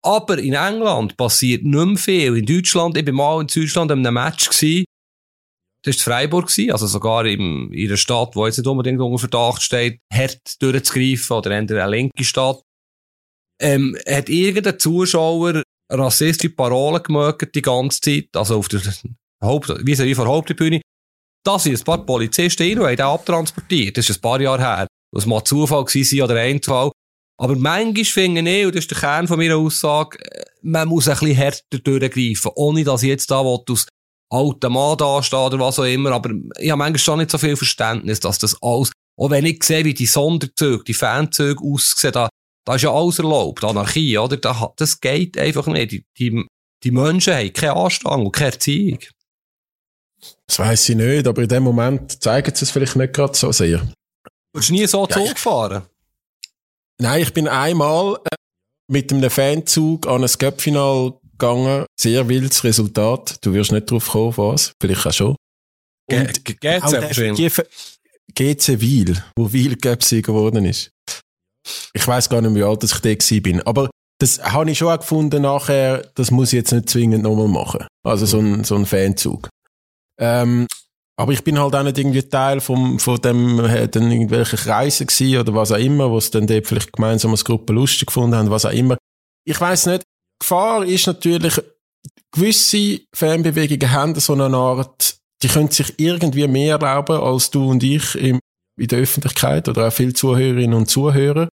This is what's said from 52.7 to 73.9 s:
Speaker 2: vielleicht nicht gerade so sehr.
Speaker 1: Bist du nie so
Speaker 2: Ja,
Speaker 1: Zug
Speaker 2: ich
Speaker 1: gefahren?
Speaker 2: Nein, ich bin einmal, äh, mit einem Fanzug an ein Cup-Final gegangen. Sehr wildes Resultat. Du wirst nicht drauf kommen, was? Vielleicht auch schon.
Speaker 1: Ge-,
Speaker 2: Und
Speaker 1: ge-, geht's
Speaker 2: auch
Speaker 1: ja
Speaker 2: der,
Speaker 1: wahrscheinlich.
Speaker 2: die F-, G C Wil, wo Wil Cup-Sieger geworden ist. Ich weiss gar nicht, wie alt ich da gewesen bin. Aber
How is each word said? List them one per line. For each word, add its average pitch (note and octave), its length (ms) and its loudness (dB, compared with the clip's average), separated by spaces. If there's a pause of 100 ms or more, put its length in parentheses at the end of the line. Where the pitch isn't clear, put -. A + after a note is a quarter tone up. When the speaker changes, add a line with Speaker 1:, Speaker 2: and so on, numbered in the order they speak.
Speaker 2:
vielleicht C3+ 260 0
nicht C3 160 0
gerade C#3 240 0
so - 160 0
sehr. E2 340 2 (680)
Speaker 1:
Bist - 160 -2
du - 20 2
nie G3+ 140 2
so G3 200 0
Speaker 2:
Ja, F#3 100 -2
Speaker 1:
Zug G3+ 100 0
Speaker 2:
ich D4 80 -6
Speaker 1:
gefahren? G#2+ 480 -2 (1160)
Speaker 2:
Nein, C3 240 0
ich B2+ 120 -4
bin D3+ 120 0
einmal, D#3 800 0
äh, D#3 120 -6 (540)
mit C3+ 220 0
einem C3+ 160 2
Fanzug D#3 800 0
an B2+ 160 0
ein B2 80 0
Cup-Final C#3 880 0 (140)
gegangen. C3 520 0 (160)
Sehr A#2+ 260 2
wildes C3 380 0
Resultat. A2 800 0
Du G2 80 0
wirst G2+ 200 2
nicht G#2 180 -2
drauf A2+ 180 -2
kommen, A2+ 300 0
was? G#2+ 420 0
Vielleicht F#2 260 0
auch D#2 60 -2
schon. A2+ 240 0 (720)
Speaker 1:
Ge-, C3 120 2
Speaker 2:
Und - 240 -4
Speaker 1:
ge-, G#2+ 140 -8
geht's E3+ 260 0
Speaker 2:
auch D3+ 80 2
Speaker 1:
ja - 80 2
Speaker 2:
der, D3+ 80 -4
Speaker 1:
wahrscheinlich. A2+ 280 0
Speaker 2:
die D#3+ 100 2
F-, - 220 -2 (640)
G C#3+ 220 2
C B2+ 240 2
Wil, G#2 420 2 (140)
wo A2 160 0
Wil B2+ 240 2
Cup-Sieger A#2 560 0
geworden G#2+ 320 2
ist. - 260 -2 (1000)
Ich - 140 -2
weiss B2 240 0
gar A#2 100 2
nicht, A2 140 2
wie G#2 80 4
alt G#2+ 200 2
ich A2+ 100 -2
da A2 220 0
gewesen G#2 280 2
bin. F2+ 200 2
Aber B2 280 0 (300)